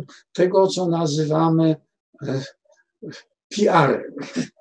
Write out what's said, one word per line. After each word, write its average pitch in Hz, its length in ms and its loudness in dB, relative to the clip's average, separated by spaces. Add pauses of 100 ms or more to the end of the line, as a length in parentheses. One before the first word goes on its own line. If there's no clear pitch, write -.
(320)
tego, 190 340 4
co 185 220 -2
nazywamy, 160 880 2 (460)
e, 135 220 -6 (1040)
P 208 240 0
R-em. 139 420 2 (460)